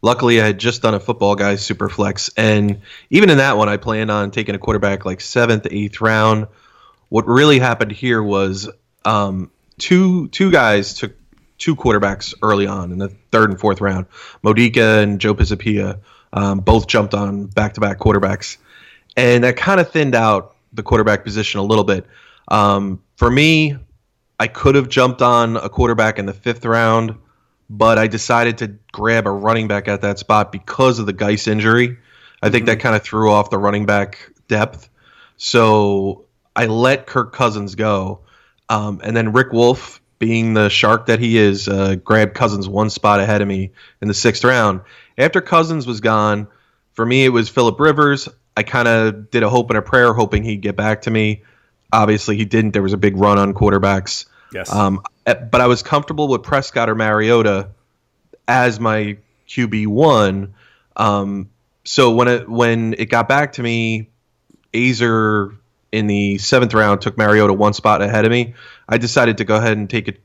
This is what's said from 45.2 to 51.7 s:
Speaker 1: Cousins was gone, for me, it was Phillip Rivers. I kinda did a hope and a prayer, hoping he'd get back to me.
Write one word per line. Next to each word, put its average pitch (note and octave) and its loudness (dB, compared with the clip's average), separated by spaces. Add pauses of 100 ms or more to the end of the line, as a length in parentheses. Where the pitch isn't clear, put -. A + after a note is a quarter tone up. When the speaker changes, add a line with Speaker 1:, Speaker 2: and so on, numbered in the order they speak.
Speaker 1:
Cousins E3 0
was A2+ -6
gone, G#2+ 0 (460)
for A2+ -4
me, C3 2
it C3 4
was A2+ 0
Phillip A#2 0
Rivers. D3 2 (280)
I A2 -2
kinda A2+ 2
did G#2 -4
a G#2 2
hope A#2 0
and A2 0
a G#2+ -2
prayer, A#2+ 2
hoping G#2+ -2
he'd G#2+ -6
get G2 -6
back G#2+ -2
to A#2+ -4
me. G#2+ -2 (500)